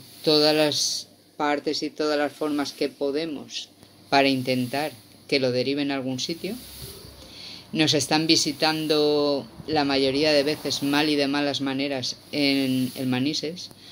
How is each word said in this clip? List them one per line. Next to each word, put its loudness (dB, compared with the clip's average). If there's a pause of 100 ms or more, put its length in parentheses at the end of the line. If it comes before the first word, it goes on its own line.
(240)
todas 6
las 0 (300)
partes -2
y -6
todas -2
las 0
formas -4
que -2
podemos -6 (400)
para 6
intentar 0 (360)
que 2
lo 2
deriven 0
a -2
algún -4
sitio. -6 (1160)
Nos 2
están 2
visitando 2 (220)
la 2
mayoría 2
de 6
veces -4
mal 2
y 2
de 2
malas -2
maneras -4 (160)
en 2
el -4
Manises, -2 (220)